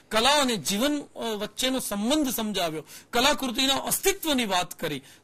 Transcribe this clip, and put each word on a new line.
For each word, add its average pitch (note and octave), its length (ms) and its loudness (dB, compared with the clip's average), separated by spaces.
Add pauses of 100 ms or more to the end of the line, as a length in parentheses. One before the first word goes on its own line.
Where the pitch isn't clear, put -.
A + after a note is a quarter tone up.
(120)
કલા A3+ 180 4
અને C#4 260 4
જીવન, G#3+ 440 0
અ, - 200 -12
વચ્ચેનો A#3 600 -4
સંબંધ B3+ 500 0
સમજાવ્યો, F#3 560 -4 (240)
કલાકૃતિના C4+ 640 2
અસ્તિત્વની C4+ 720 0
વાત F3+ 340 -2
કરી, D3+ 240 -6 (200)